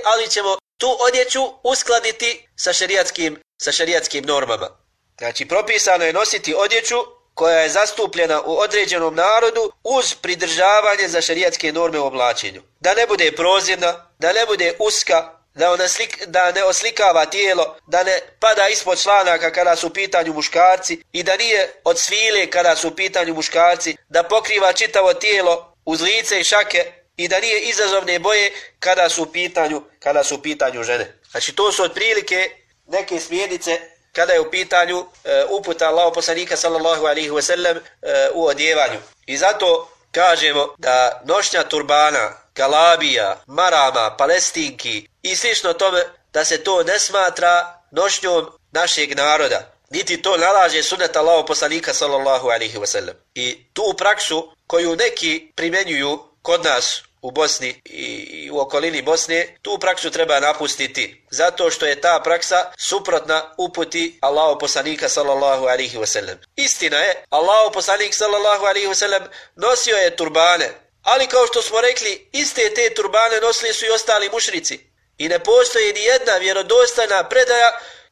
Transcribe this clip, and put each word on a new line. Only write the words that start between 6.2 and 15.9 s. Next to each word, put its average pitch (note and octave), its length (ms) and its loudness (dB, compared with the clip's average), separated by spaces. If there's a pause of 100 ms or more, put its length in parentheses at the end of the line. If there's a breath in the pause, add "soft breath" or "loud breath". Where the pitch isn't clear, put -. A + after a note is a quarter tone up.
odjeću A3+ 420 0 (380)
koja E3 240 4
je D#3+ 100 4
zastupljena E3+ 760 0
u D#3 160 -2
određenom F3+ 560 0
narodu A3 580 2 (100)
uz B3+ 320 0
pridržavanje F#3 920 2
za E3+ 120 -2
šerijatske E3 520 0
norme E3 260 -2
u C#3 80 0
oblačenju. A#2+ 560 -2 (180)
Da F#3 140 2
ne A#3 120 2
bude F3 260 2
prozirna, F3+ 840 0
da E3+ 140 2
ne A3+ 140 2
bude F#3 320 0
uska, F#3 600 0 (160)
da E3+ 180 2
ona F3+ 160 0
slik-, A3 380 -6